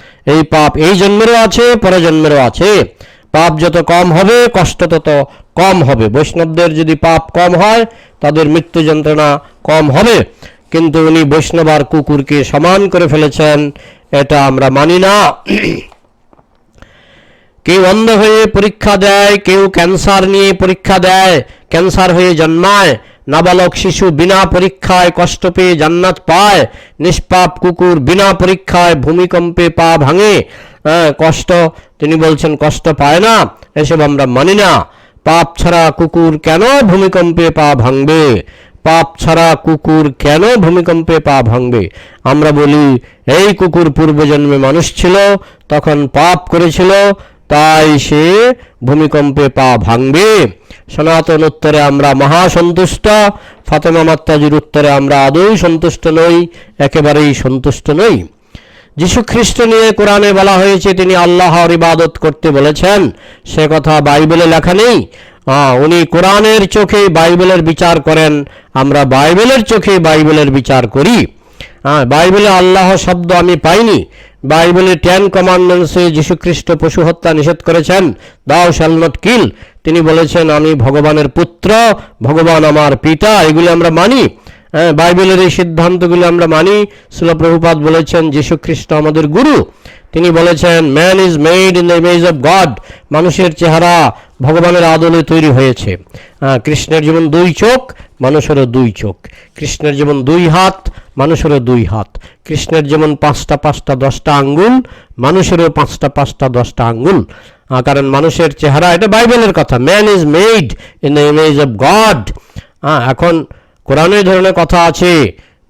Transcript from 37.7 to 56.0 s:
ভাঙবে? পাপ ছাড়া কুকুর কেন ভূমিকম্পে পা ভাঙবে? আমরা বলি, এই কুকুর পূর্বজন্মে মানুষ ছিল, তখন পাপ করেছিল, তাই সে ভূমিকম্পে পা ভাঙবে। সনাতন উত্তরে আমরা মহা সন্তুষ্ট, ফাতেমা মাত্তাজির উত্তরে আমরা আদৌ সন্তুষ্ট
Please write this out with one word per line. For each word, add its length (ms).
ভাঙবে? 400
পাপ 240
ছাড়া 340
কুকুর 400
কেন 200
ভূমিকম্পে 520
পা 80
ভাঙবে? 340
আমরা 280
বলি, 260
এই 100
কুকুর 280
পূর্বজন্মে 600
মানুষ 280
ছিল, 160
তখন 260
পাপ 220
করেছিল, 400
তাই 500
সে 540
ভূমিকম্পে 640
পা 280
ভাঙবে। 680
সনাতন 480
উত্তরে 380
আমরা 320
মহা 360
সন্তুষ্ট, 580
ফাতেমা 380
মাত্তাজির 500
উত্তরে 380
আমরা 340
আদৌ 300
সন্তুষ্ট 520